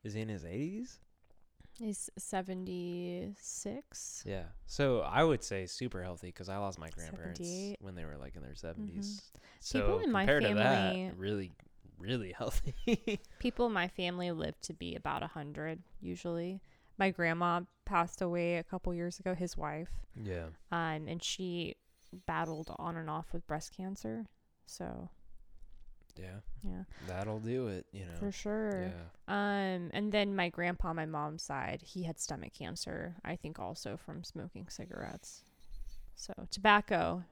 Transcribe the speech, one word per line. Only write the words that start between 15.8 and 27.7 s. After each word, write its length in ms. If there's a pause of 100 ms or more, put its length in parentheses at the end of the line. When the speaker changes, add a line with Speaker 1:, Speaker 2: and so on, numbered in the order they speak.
Speaker 2:
usually. 600 (360)
My 120
grandma 520 (240)
passed 360
away 360
a 60
couple 300
years 260
ago, 140
his 240
wife. 320 (320)
Speaker 1:
Yeah. 260 (240)
Speaker 2:
Um, 360
and 160
she 520 (520)
battled 500
on 200
and 120
off 240
with 140
breast 280
cancer. 520 (380)
So 440 (1080)
Speaker 1:
Yeah. 240 (200)
Speaker 2:
Yeah. 220 (240)
Speaker 1:
That'll 320
do 280
it, 260